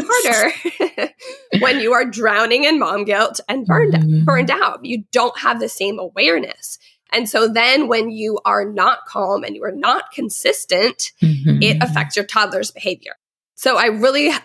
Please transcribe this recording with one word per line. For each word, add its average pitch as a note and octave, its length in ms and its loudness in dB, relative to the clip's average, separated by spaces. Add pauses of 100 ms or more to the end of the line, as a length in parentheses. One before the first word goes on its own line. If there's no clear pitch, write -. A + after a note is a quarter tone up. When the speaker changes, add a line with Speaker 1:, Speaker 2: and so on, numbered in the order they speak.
Speaker 1:
harder C4+ 500 2 (800)
<laughs> C5+ 300 -4
when C4 200 2
you A3+ 140 2
are B3 100 4
drowning A3+ 600 0
in D#4 140 4
mom G3+ 260 -2
guilt G#3 440 0
and C4 180 -4
burned, E3 280 4
Speaker 2:
Mm-hmm. D#3 300 4
Speaker 1:
burned C4 260 2
out. E4+ 340 -2
You A#3 280 -6
don't A#3+ 260 0
have A#3 220 0
the A3+ 100 -4
same G3+ 280 -4
awareness. - 800 -2 (320)
And A3+ 160 0
so A3 220 2
then B3 400 2
when A3+ 220 0
you A3 340 -4
are G3+ 260 2
not G#3 360 0
calm G3 380 -2
and - 120 -8
you G#3+ 80 -10
are G#3 80 -6
not C4 400 -2
consistent, - 1000 -2 (100)
Speaker 2:
Mm-hmm. D3 400 2
Speaker 1:
it G#3 200 2
affects D3+ 340 -2
your G3+ 100 -2
toddler's G#3 440 -2
behavior. - 420 -8 (460)
So C4 200 2
I A#3 80 2
really C4 440 2 (140)